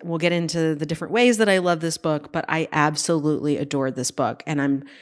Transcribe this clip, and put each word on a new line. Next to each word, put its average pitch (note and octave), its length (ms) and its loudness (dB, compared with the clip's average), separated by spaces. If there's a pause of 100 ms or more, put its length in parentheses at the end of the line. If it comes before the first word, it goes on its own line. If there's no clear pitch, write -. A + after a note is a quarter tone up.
we'll E3+ 140 -4
get E3+ 140 2
into E3 420 0
the D3+ 120 -4
different D#3+ 280 -6
ways A#3+ 240 4
that G#3+ 100 4
I F#3+ 120 4
love F3 200 2
this E3 180 -2
book, D3+ 340 -2
but E3 160 -4
I D#3+ 240 -2
absolutely D3+ 840 2
adored C#3 380 -2
this B2+ 140 -4
book, A#2+ 380 -2
and D3+ 120 -2
I'm C#3 240 0 (180)